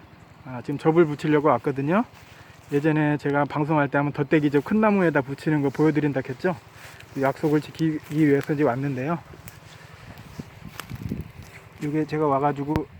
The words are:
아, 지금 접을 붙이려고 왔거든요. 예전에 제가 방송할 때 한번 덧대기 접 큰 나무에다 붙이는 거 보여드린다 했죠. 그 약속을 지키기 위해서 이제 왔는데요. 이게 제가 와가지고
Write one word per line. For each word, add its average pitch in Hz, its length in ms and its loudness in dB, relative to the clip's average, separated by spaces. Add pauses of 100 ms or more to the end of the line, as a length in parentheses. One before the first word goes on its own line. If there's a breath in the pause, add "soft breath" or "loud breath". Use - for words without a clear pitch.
(440)
아, 127 180 -12
지금 143 160 -6
접을 165 280 4
붙이려고 151 420 0
왔거든요. 143 560 2 (720 loud breath)
예전에 151 420 2
제가 143 300 0
방송할 147 420 0
때 143 100 -2
한번 143 140 0
덧대기 147 400 2
접 143 140 2
큰 214 160 2
나무에다 185 400 4
붙이는 139 400 -2
거 139 80 0
보여드린다 147 580 0
했죠. 170 260 -4 (600 loud breath)
그 135 80 -4
약속을 147 400 2
지키기 151 680 -2
위해서 139 240 2
이제 147 120 0
왔는데요. 135 540 -2 (2750 loud breath)
이게 151 240 -2
제가 151 220 -2
와가지고 139 460 0 (260)